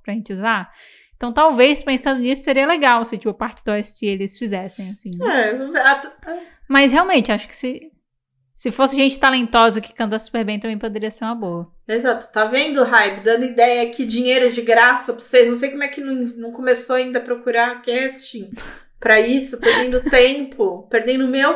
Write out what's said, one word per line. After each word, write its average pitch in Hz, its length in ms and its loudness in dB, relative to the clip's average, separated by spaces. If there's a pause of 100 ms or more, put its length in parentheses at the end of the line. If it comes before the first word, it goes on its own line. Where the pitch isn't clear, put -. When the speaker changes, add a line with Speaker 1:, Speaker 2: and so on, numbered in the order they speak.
Speaker 1:
pra 208 80 -10
gente 208 220 -10
usar." 196 360 -4 (460)
Então, 240 160 -8
talvez, 285 500 4
pensando 269 380 -2
nisso, 262 240 -2
seria 269 220 2
legal 269 400 2
se, 226 100 -8
tipo, 208 160 -4
parte - 320 -10
do 220 60 -4
O 208 40 -2
S 208 240 -8
T 220 80 -6
eles 196 320 -6
fizessem, 196 520 -10
assim, 202 280 -14
né? 277 300 0
Speaker 2:
É, 220 60 -4
vamos 269 180 -8
ver. 302 80 0
Ah, 269 140 4
tu, - 140 -8 (220)
é. 349 100 -10 (280)
Speaker 1:
Mas, 277 240 4
realmente, 302 400 2
acho 214 160 -6
que - 80 -18
se, 262 340 -10 (640)
se - 160 -6
fosse 269 260 0
gente 269 220 2
talentosa 233 640 2
que - 140 -12
canta 220 240 -4
super 226 260 -4
bem, 208 160 -6
também 220 180 -6
poderia 214 320 -6
ser 220 140 -10
uma 226 100 -6
boa. 175 380 -8 (160)
Speaker 2:
Exato. 233 420 -2
Tá 214 140 0
vendo, 277 400 2
Hybe? 208 360 2
Dando 226 260 2
ideia 240 420 2
aqui, 247 160 -8
dinheiro 247 460 2
de 240 100 -6
graça 233 540 4
pra - 80 -16
vocês. 240 260 6
Não 240 80 -2
sei 269 140 -4
como 277 140 -8
é 277 40 -4
que 285 140 -14
não, 269 120 -6 (220)
não 233 160 -14
começou 254 440 0
ainda 254 220 -2
a 262 40 -6
procurar 240 600 -2
casting 247 680 -6 (480)
pra 220 220 6
isso, 254 400 0
perdendo 247 440 2
<laughs> - 60 -4
tempo, 254 800 2
perdendo 254 380 0
meu 277 280 2